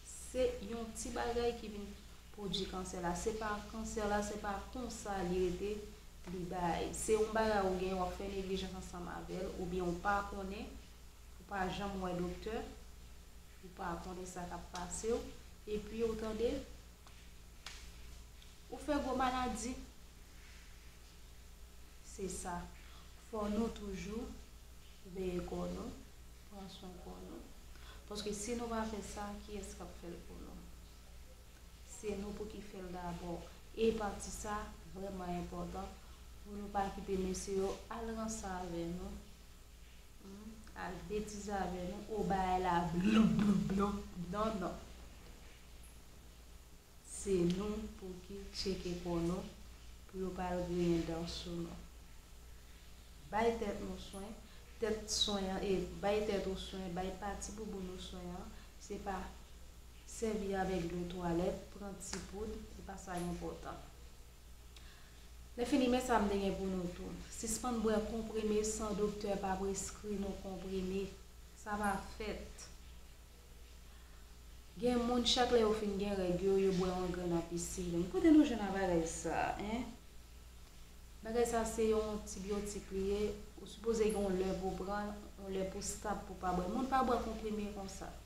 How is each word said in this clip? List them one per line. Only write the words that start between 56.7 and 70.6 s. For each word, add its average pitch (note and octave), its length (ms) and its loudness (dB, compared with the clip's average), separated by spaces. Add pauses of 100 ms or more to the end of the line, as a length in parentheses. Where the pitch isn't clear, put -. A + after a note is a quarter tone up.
bay F#3 260 0
pati G3+ 360 -4
boubou G3 300 -4
nou F#3 180 -6
swen, F3+ 220 -8 (540)
se G3+ 200 -6
pa F#3+ 220 -2 (880)
sèvi G3 500 0
avèk F#3 320 4
dlo F3 160 0
twalèt, F3 640 2
pran G3 320 -8
ti - 160 -4 (140)
poud, G#3+ 240 -4 (160)
se - 160 -12
pa F#3+ 100 -8
sa F3+ 220 -4
enpòtan. E3+ 580 -4 (1800)
Lè B3 80 2
fini, B3+ 240 8
men B3+ 100 6
sa B3 160 6
m G#3 140 8
te G3 100 4
gen F#3+ 160 4
pou F#3+ 140 2
nou F3 240 0
tou. F#3 180 -6 (220)
Sispann A#3 480 0
bwè G#3+ 240 6
konprime G#3+ 580 2
san G#3+ 320 0
doktè G3+ 460 2
pa F#3+ 180 2
preskri G3 560 -2
nou G3 240 0
konprime, F#3+ 640 0 (560)